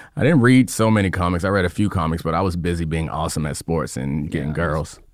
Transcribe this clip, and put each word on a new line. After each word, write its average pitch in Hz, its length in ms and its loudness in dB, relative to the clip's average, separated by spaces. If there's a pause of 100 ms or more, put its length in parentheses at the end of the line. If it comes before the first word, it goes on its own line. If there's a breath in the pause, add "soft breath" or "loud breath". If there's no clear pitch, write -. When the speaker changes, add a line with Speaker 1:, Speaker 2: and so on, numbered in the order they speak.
(160 loud breath)
Speaker 1:
I - 60 -2
didn't 143 180 4
read 127 280 6
so 110 220 2
many 101 200 4
comics. 90 340 0
I 98 40 0
read 95 180 2
a 85 40 -2
few 104 180 0
comics, 80 340 -2
but 82 120 -2
I 85 60 0
was 90 160 0
busy 85 300 -2
being 78 220 -2
awesome 78 380 -4
at 71 100 -6
sports - 400 -4
and 69 340 -4
getting 71 180 -4
Speaker 2:
Yeah, 76 60 -4
Speaker 1:
girls. 78 440 -4 (160)